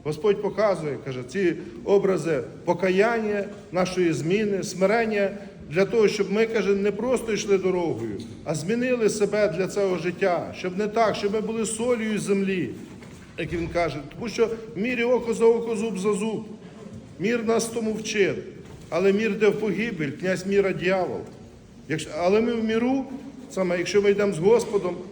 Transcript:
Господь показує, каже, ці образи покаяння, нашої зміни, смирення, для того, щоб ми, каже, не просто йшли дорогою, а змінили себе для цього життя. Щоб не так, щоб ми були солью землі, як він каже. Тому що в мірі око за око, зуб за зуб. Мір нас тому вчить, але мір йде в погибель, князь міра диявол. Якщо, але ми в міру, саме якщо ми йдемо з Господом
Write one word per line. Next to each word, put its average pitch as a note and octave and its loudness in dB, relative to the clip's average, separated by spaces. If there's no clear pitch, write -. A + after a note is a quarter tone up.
Господь F#3+ 0
показує, F3+ 0
каже, B2+ -8
ці F3+ 2
образи E3+ 2
покаяння, G3+ 2
нашої F3+ 2
зміни, F#3 0
смирення, G3+ 2
для F3 2
того, G#3+ 4
щоб F#3 0
ми, A3 4
каже, G3+ 2
не G3+ 0
просто A3+ -2
йшли G3 2
дорогою, D3+ -2
а D3+ -2
змінили A#3 0
себе G3+ 2
для F3+ 0
цього F#3+ 0
життя. F3 -2
Щоб F#3 -6
не G#3 0
так, G#3+ 2
щоб G3+ -2
ми A3 0
були A3 -2
солью A3 -2
землі, F#3+ 0
як E3+ -6
він E3+ -2
каже. D#3+ 0
Тому G#3 -6
що A3+ 2
в E3 -6
мірі A#3+ 0
око A#3 2
за G#3 2
око, A#3 4
зуб G3+ -2
за G3+ 2
зуб. G#3+ -2
Мір A3+ 0
нас A3+ 2
тому A3 -4
вчить, F3+ 0
але F#3+ 4
мір G#3+ 2
йде G#3 4
в G3+ 2
погибель, F#3 -2
князь F#3 -4
міра G3 2
диявол. E3 0
Якщо, D#3 -4
але F#3+ 4
ми A#3+ 2
в A3+ -2
міру, A#3+ 2
саме F3+ 0
якщо F3 2
ми G3+ 6
йдемо G3+ 2
з D3+ -4
Господом F#3 2